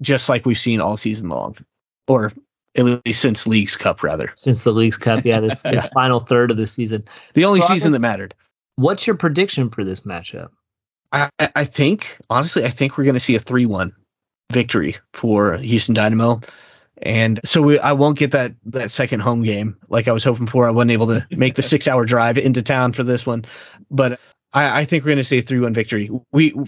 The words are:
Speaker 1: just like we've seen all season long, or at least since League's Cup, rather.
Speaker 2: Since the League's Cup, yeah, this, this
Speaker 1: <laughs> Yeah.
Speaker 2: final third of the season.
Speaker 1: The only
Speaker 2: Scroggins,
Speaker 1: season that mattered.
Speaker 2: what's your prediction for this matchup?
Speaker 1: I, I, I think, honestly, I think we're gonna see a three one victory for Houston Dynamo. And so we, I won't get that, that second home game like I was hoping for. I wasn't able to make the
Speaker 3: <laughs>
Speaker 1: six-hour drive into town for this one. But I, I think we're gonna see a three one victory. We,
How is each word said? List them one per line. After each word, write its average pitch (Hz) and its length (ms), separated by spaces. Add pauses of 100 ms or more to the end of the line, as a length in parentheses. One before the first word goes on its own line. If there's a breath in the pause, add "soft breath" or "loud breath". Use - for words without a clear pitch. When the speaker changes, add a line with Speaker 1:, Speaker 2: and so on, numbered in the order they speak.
Speaker 1:
just 135 280
like 120 160
we've 120 120
seen 113 240
all 104 160
season 107 320
long, 57 260 (520)
or 113 240 (440)
at 123 100 (200)
least 113 160
since 120 240
League's 110 300
Cup, - 280
rather. 73 320
Speaker 2:
Since - 280
the 120 80
League's 110 260
Cup, 113 280
yeah, 113 140
this, 110 240
this 127 200
Speaker 1:
<laughs> - 20
Yeah. - 80
Speaker 2:
final 127 260
third 120 300
of 113 80
the 110 100
season. 110 360 (320 loud breath)
Speaker 1:
The 165 100
only 196 140
Speaker 2:
Scroggins, 175 220
Speaker 1:
season 160 100
that 135 80
mattered. 101 340 (440)
Speaker 2:
what's 165 280
your 220 100
prediction 156 540
for 110 140
this 95 180
matchup? 85 480 (640)
Speaker 1:
I, 143 180 (100)
I, 151 180
I 147 80
think, 151 520 (120)
honestly, 135 340
I 120 60
think 135 280
we're 143 80
gonna 127 140
see 123 160
a 110 40
three 123 260
one 92 280 (580)
victory 117 440 (180)
for 104 440
Houston 117 360
Dynamo. 110 480 (600 loud breath)
And 113 420
so - 160
we, 147 180
I 139 140
won't 143 240
get 143 140
that, 127 220 (120)
that 113 260
second 120 300
home 117 220
game 107 340 (120)
like 117 180
I 120 40
was 113 120
hoping 120 240
for. 120 200
I 117 40
wasn't 120 200
able 113 160
to 110 240
make 127 240
the 135 60
Speaker 3:
<laughs> - 20
Speaker 1:
six-hour 131 420
drive 117 320
into 127 240
town 127 320
for 127 100
this 120 220
one. 117 200 (460 loud breath)
But 131 280 (340 soft breath)
I, 139 280
I 147 40
think 147 200
we're 151 60
gonna 139 120
see 127 160
a - 20
three 123 180
one 120 140
victory. 107 360 (220)
We, 156 220 (140)